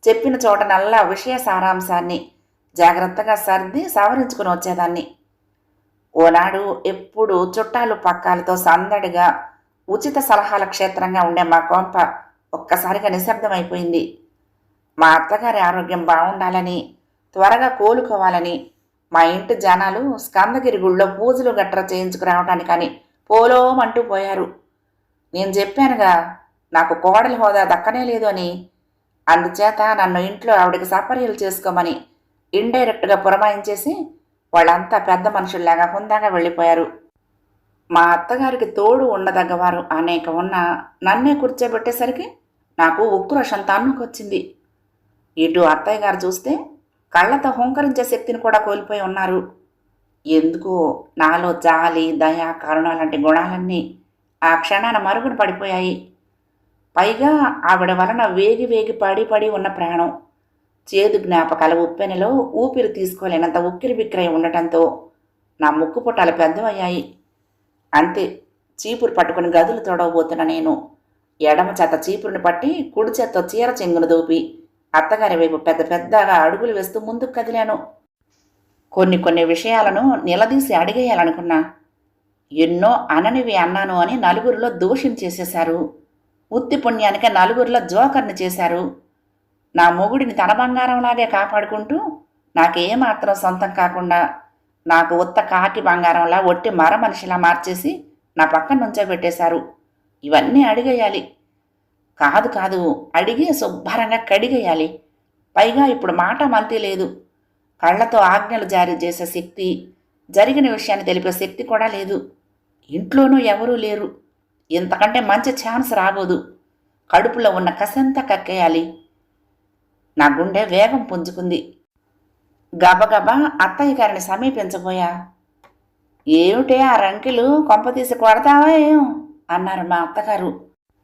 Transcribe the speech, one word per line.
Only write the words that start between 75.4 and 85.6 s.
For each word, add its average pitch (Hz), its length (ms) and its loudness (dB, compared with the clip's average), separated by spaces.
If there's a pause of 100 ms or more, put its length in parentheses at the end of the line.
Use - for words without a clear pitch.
పెద్ద 160 320 -2
పెద్దగా 185 440 2
అడుగులు 190 400 2
వేస్తూ 196 260 -6
ముందుకు 233 320 -8
కదిలాను. 226 560 -4 (1040)
కొన్ని 185 260 2
కొన్ని 170 280 2
విషయాలను 214 800 0
నిలదీసి 233 500 0
అడిగేయాలనుకున్నా. 170 1000 0 (800)
ఎన్నో 175 600 2
అననివి 220 440 0
అన్నాను 185 400 0
అని 185 220 0
నలుగురిలో 220 520 0
దూషణ 233 400 -2
చేసేశారు. 175 840 -4 (580)